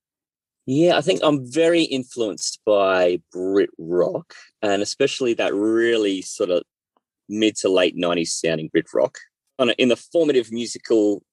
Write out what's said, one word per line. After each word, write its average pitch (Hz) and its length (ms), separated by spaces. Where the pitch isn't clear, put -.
Yeah, 156 340
I - 20
think 170 220
I'm 139 280
very 165 340
influenced 123 840
by 92 560
Brit 95 460
rock, 85 560
and 101 220
especially 131 520
that 101 200
really 110 640
sort 90 300
of 87 120
mid 107 300
to 101 140
late 92 260
nineties 87 380
sounding 80 340
Brit - 240
rock. - 260
On 123 120
a, - 20
in 127 160
the 117 80
formative 135 560
musical 110 680